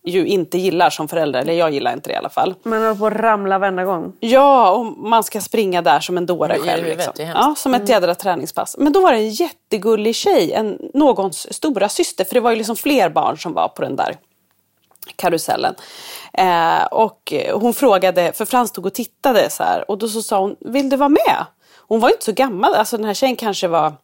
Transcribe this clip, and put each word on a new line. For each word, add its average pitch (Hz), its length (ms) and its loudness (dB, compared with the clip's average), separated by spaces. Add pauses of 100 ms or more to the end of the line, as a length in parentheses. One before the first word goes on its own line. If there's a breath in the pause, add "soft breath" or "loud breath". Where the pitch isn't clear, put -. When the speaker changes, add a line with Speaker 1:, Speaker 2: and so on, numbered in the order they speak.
Speaker 1:
ju 180 220 0
inte 180 320 -2
gillar 180 320 2
som 156 180 -6
förälder. 151 320 -2
Eller 156 120 -2
jag 165 180 2
gillar 135 220 -2
inte - 160 -10
det - 60 -6
i - 20 -4
alla - 120 -6
fall. 185 340 -2
Speaker 2:
Man 220 200 -4
håller 220 120 0
på 208 120 -2
att 214 60 2
ramla 208 460 0
varenda 185 260 0
gång. 185 360 -4
Speaker 1:
Ja, 254 500 6
och 226 140 0 (140)
man 220 260 2
ska - 160 -8
springa 190 420 -2
där 156 180 4
som 180 160 -6
en 175 100 -4
dåre 160 300 -2
Speaker 3:
I - 20 -2
Speaker 1:
själv, 165 120 -4 (120)
Speaker 3:
huvudet, 160 140 -4
Speaker 1:
liksom. 170 200 -4
Speaker 3:
det 147 60 -10
är 160 40 -6
hemskt. 170 160 -4
Speaker 1:
Ja, 294 140 2
som 262 180 0
ett 247 60 2
Speaker 2:
Mm. 208 100 -4
Speaker 1:
jädra 180 240 4
träningspass. - 640 -4
Men 285 140 2
då 392 80 4
var 359 120 6
det 226 60 2
en 214 120 0
jättegullig 220 840 -2
tjej, 302 360 2
en, 214 260 -2 (160)
någons 254 600 0
stora 214 340 -2
syster. - 360 -2
För - 100 -6
det 247 60 4
var 233 100 2
ju 226 60 2
liksom 220 200 -4
fler 247 320 2
barn 156 300 0
som 165 140 -8
var - 160 0
på - 140 -8
den 139 140 -4
där - 200 -4 (1000)
karusellen. - 580 -2 (580 loud breath)
Eh, 165 580 2
och - 420 -2 (200)
hon 226 220 0
frågade, 185 580 2
för 220 120 -8
Frans 240 260 0
stod 185 160 -10
och 196 80 -6
tittade 226 560 0
så - 120 -6
här, - 280 -2
och 202 80 -2
då 220 100 -6
så 214 140 -4
sa 208 180 -2
hon, 196 200 -2
"Vill 269 280 -2
du 269 80 2
vara 277 120 2
med?" - 360 4 (440 soft breath)
Hon 220 120 2
var 247 80 4
ju 403 60 6
inte - 100 -4
så 220 80 -2
gammal, 254 420 0
alltså 226 220 0
den 214 100 -4
här 202 80 -2
tjejen 254 220 0
kanske 196 320 -4
var 156 240 0 (120)